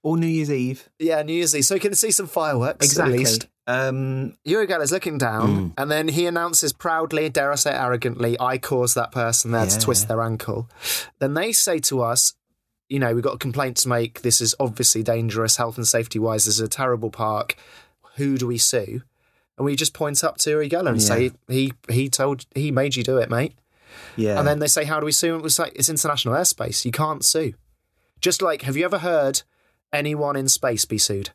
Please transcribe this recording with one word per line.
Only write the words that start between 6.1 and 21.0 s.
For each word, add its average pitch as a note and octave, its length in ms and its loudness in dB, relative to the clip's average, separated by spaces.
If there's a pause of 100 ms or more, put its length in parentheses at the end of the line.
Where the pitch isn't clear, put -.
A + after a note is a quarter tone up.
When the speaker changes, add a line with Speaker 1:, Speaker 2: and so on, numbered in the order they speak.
Speaker 2:
announces E3+ 460 0
proudly, D#3+ 580 -2
dare C#3+ 220 0
I D3 40 0
say C#3+ 180 0
arrogantly, B2 680 -2
"I B2+ 180 0
caused B2 380 0
that A#2+ 160 -4
person A2+ 400 0
there A2+ 140 4
to F#2+ 80 2
Speaker 1:
Yeah, G#2+ 60 0
Speaker 2:
twist A2+ 240 2
Speaker 1:
yeah. A2 40 -4
Speaker 2:
their A2+ 140 0
ankle." A2+ 480 -4 (500)
Then C#3 140 0
they F#3+ 180 -2
say F3+ 280 2
to C3+ 220 0
us, A#2+ 320 2 (540)
"You C#3 120 -2
know, A#2+ 140 2
we've A#2+ 120 0
got C3+ 100 0
a - 20 -14
complaint B2+ 400 -4
to C3 120 0
make. A#2 320 0
This A#2 180 2
is A2+ 180 0
obviously A#2 460 0
dangerous, A2+ 540 0
health A#2 180 -2
and A#2 100 -4
safety-wise. A2+ 600 0
This G#2+ 100 0
is G#2+ 60 0
a A2 80 -2
terrible A#2+ 400 -2
park. G#2+ 480 -4 (580)
Who C#3 220 0
do B2 100 -2
we A#2+ 100 -2
sue?" A2+ 440 0 (560)
And C3+ 80 -2
we C#3+ 100 0
just D3 180 -2
point D3 300 -2
up - 140 -2
to - 140 0
Uri D3+ 180 2
Geller E3+ 220 0
and A2+ 100 2